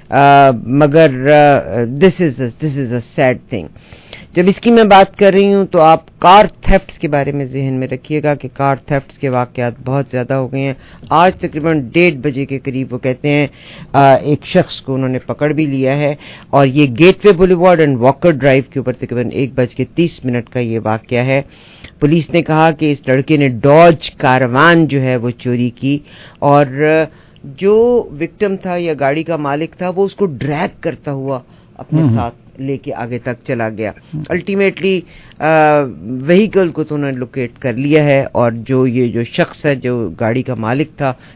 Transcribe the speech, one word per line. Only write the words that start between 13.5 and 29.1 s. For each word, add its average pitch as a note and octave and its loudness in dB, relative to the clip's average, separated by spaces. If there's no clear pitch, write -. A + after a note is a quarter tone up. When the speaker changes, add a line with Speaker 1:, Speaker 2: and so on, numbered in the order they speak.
Speaker 1:
अ, C3+ 6
एक D3 -2
शख्स - -2
को C3+ -10
उन्होंने B2+ -4
पकड़ D3 -4
भी D3+ -2
लिया C3 -2
है D3 -2
और C#3 4
ये C#3+ 2
गेटवे F3+ 4
बुलेवार्ड F3+ 2
and C3+ 2
वॉकर C#3 2
ड्राइव C3+ 0
के C#3 -4
ऊपर B2 -4
तकरीबन A#2+ -6
एक B2+ -6
बज B2+ -2
के C3 -6
तीस E3 -4
मिनट A#2+ -4
का B2+ -6
ये A2+ -4
वाक़या A2 -4
है। C3+ -2
पुलिस D3+ 0
ने E3+ 2
कहा D#3+ 2
कि D#3 -2
इस C#3 -6
लड़के C3+ 0
ने C#3+ 0
डॉज C#3+ 4
कारवान C#3 2
जो C3+ -2
है B2+ -2
वो A#2+ -4
चोरी B2 -4
की C#3 -4
और C#3+ 2
जो G#3+ 0
विक्टिम F3+ -6
था F#3 -8
या E3+ -4
गाड़ी C#3+ -2